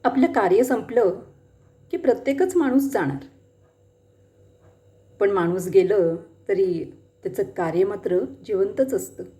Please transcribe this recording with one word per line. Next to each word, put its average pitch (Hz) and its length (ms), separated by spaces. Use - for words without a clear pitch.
आपलं 262 180
कार्य 214 360
संपलं 233 580
की 339 60
प्रत्येकच 277 600
माणूस 277 260
जाणार, 139 400
पण 196 100
माणूस 180 380
गेलं 180 480
तरी 180 360
त्याचं 196 200
कार्य 175 420
मात्र 196 400
जिवंतच 208 480
असतं. - 300